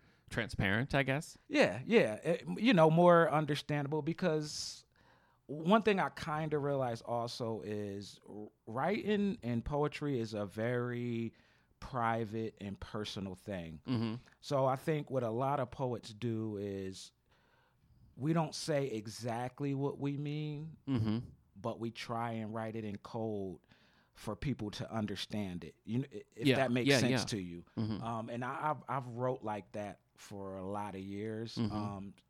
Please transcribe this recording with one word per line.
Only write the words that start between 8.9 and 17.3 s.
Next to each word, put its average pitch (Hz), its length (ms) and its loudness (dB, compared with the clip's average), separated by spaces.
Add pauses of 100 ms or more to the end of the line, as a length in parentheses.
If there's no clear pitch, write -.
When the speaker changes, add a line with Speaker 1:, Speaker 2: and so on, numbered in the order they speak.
Speaker 2:
and 117 220 0
poetry 143 540 0
is 110 160 -4
a 104 100 0
very 120 880 -2 (460)
private 113 840 -2
and 95 180 -6
personal 101 560 -6
thing. 85 520 -8
Speaker 1:
Mm-hmm. 117 260 0 (280)
Speaker 2:
So 135 260 2
I 131 80 2
think 147 340 -2
what 131 140 0
a 117 60 0
lot 135 300 0
of 123 120 -2
poets 123 420 -4
do 110 480 -2
is 98 500 -6 (1040)